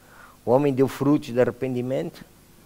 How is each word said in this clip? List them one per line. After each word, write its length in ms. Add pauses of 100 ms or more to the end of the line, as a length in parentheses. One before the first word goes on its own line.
(460)
O 40
homem 220
deu 160
frutos 400
de 100
arrependimento? 840 (420)